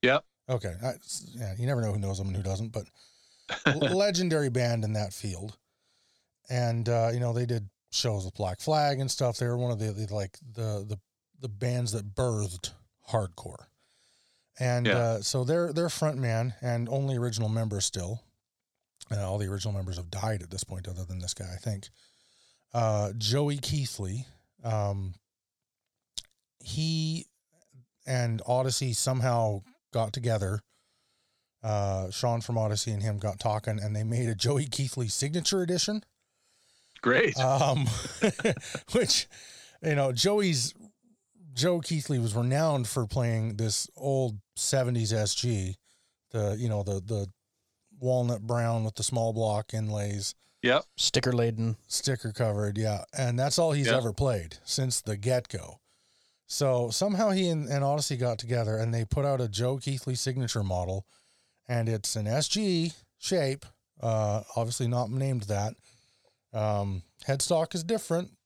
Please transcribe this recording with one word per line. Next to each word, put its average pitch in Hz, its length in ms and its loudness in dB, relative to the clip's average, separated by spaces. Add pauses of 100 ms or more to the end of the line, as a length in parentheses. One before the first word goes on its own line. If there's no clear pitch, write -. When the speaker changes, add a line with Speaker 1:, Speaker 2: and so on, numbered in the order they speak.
Speaker 1:
Yep. 131 220 6 (240)
Speaker 2:
Okay. 104 340 -2
I, 123 80 -2
s-, - 440 -10
yeah, 104 240 -6
you 120 80 -2
never 127 160 2
know 107 100 2
who 104 80 0
knows 95 200 -2
them 95 80 -2
and 95 100 -2
who 101 60 -2
doesn't, 95 260 -2
but 107 160 -6 (640)
Speaker 1:
<laughs> - 160 -2
Speaker 2:
l-, 147 140 4 (180)
legendary 175 520 2
band 120 340 2
in 107 100 0
that 104 180 -2
field. 98 460 -8 (920)
And, 120 380 0
uh, 117 260 4
you 123 60 0
know, 120 140 0
they 120 140 0
did 113 200 -2 (240)
shows 104 340 0
with 92 100 -8
Black 92 260 -2
Flag 147 380 2
and 135 100 0
stuff. 123 280 0
They 127 100 0
were 120 100 0
one 123 140 0
of 110 80 -2
the, 110 120 0
the, 104 220 -4
like, 98 240 -4 (160)
the, 107 340 -4
the, 104 120 -6 (420)
the 131 80 -8
bands 120 440 -2
that 101 220 -6
birthed 104 560 -2 (380)
hardcore. 87 560 -4 (920)
And, 123 300 2
Speaker 1:
Yeah. 101 100 4
Speaker 2:
uh, 113 240 2
so 127 220 -2
their, 165 300 0
their 170 160 0
front 151 280 -2
man 117 440 0
and 117 260 -2
only 135 300 0
original 117 320 0
member 110 320 0
still, 92 420 -4 (880)
and 107 80 -2
all 98 180 -2
the 104 140 -2
original 101 220 -4
members 95 240 -4
have 87 120 -10
died 104 320 -4
at 82 80 -14
this 95 140 -8
point, 92 240 -10
other 92 160 -8
than 92 160 -8
this 90 140 -6
guy, 90 200 -10
I 90 40 -10
think. 101 320 -6 (840)
Uh, 107 440 2
Joey 143 400 2
Keithley, 123 680 -4 (380)
um, 101 500 -2 (1500)
he 160 680 -4 (760)
and 120 400 0
Odyssey 127 480 2
somehow 117 680 2 (300)
got 113 220 0
together. 107 480 0 (1000)
Uh, 98 480 0
Sean 117 300 0
from 117 160 -2
Odyssey 107 340 0
and 101 100 -2
him 107 160 -2
got 101 220 -4
talking, 107 400 0
and 104 160 -4
they 107 80 -2
made 117 260 0
a 117 60 -2
Joey 120 300 2
Keithley 127 420 -4
signature 160 540 0
edition. 180 420 0 (1000)
Speaker 1:
Great. 143 380 4
Speaker 2:
Um, 131 480 4 (520)
<laughs> - 520 -2
which, - 360 4 (560)
you 156 120 2
know, 139 160 2
Joey's, 160 640 2 (800)
Joe 170 260 2
Keithley 151 400 0
was 113 160 0
renowned 131 520 2
for 117 200 0
playing 113 500 0
this 110 380 0
old 131 420 0 (180)
seventies 123 580 2
S 107 200 2
G, 98 440 -2 (540)
the, 104 280 0
you 120 100 0
know, 104 140 0
the, 98 160 -2
the 101 280 -4 (720)
walnut 123 420 2
brown 117 420 0
with 110 120 -4
the 110 80 -4
small 113 300 0
block 107 400 0
inlays. 104 600 -4 (260)
Speaker 1:
Yep. 127 220 4 (140)
Speaker 3:
Sticker - 360 2
laden. 113 440 2 (100)
Speaker 2:
Sticker - 440 -2
covered, 104 460 0
yeah. 107 280 0 (120)
And 123 220 0
that's 139 180 2
all 165 140 4
he's 143 160 2
Speaker 1:
Yep. 113 80 4
Speaker 2:
ever 117 180 0
played 104 520 0
since 131 360 0
the 107 160 -4
get-go. 110 600 -2 (680)
So 123 440 2
somehow 202 400 2
he 190 180 4
and, 156 200 0
and 139 140 2
Odyssey 143 340 2
got 120 220 0
together 113 380 0
and 117 160 2
they 117 120 0
put 139 200 0
out 139 160 2
a 120 60 0
Joe 120 300 0
Keithley 131 380 -4
signature 123 480 -2
model, 92 420 -2 (600)
and 120 220 0
it's 110 260 -2
an 104 120 -2
S 135 200 0
G 180 460 2 (260)
shape, 143 460 0 (360)
uh, 110 400 2 (140)
obviously 117 320 0
not 120 240 0
named 131 320 0
that. 101 300 0 (800)
Um, 101 500 0 (240)
headstock 156 480 0
is 165 80 -4
different. 180 480 -2 (140)